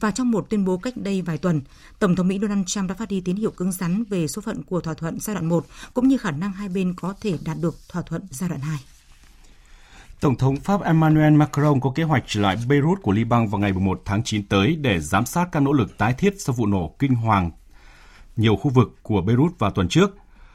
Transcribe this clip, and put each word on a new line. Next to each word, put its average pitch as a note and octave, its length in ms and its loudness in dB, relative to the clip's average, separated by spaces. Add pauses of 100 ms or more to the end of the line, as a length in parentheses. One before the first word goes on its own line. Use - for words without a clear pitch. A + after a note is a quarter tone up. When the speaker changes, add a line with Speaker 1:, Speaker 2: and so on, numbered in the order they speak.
Speaker 1:
và G#3+ 100 0
trong B3 200 0
một G#3+ 200 0
tuyên G#3 140 0
bố F#3 120 2
cách A#3+ 200 -8
đây G3 260 -4
vài E3+ 160 -4
tuần, E3 220 0 (380)
Tổng F#3 180 2
thống F3+ 120 2
Mỹ G3 140 -2
Donald G3+ 240 -2
Trump F#3+ 220 -4
đã F#3+ 60 -6
phát G#3 140 -8
đi F#3+ 120 -4
tín F3+ 160 -4
hiệu G#3+ 140 -2
cứng F#3 220 -4
rắn F3+ 320 -2
về F3+ 240 -2
số G#3 140 -8
phận G3+ 200 -8
của F3+ 180 -4
thỏa D#3 140 -6
thuận E3 260 -6
giai G#3+ 140 -6
đoạn F3 120 -4
một E3 200 0 (280)
cũng B3+ 140 4
như C4+ 80 6
khả G#3+ 140 -4
năng E3+ 220 -6
hai G3+ 160 -10
bên F3+ 260 -2
có F3+ 260 -6
thể F#3 240 -2
đạt D#3 160 -6
được D#3+ 140 -2 (140)
thỏa F3 140 -6
thuận E3 280 -8
giai E3+ 180 -6
đoạn D3 120 -6
hai. D3+ 180 -6 (1400)
Speaker 2:
Tổng C#3 160 2
thống C3+ 200 0
Pháp G3 260 -2
Emmanuel D#3 500 4
Macron D3 480 4
có C3 100 -2
kế D#3 120 -4
hoạch D#3 240 0
trở G#2+ 140 -2
lại G2 160 2 (120)
Beirut D3 340 2
của G#2 100 0
Liban A2+ 360 2
vào G2+ 120 -2
ngày G2+ 120 2
mười F#2 100 0
một F#2+ 220 0
tháng G2+ 200 0
chín G#2 220 -4
tới G#2+ 300 4
để B2 240 0
giám F#2+ 260 0
sát F3 260 -2
các D#3 80 0
nỗ C#3 120 4
lực B2 260 0
tái A2+ 160 0
thiết G3 260 0
sau C3+ 140 -2
vụ A#2+ 120 0
nổ F#2+ 320 -2
kinh C3+ 160 2
hoàng G#2+ 360 2 (840)
nhiều A2 200 4
khu D3 140 -2
vực B2 320 2
của G#2 180 0
Beirut A#2 380 2
vào G2+ 120 0
tuần F2+ 180 0
trước. F#3 280 2 (380)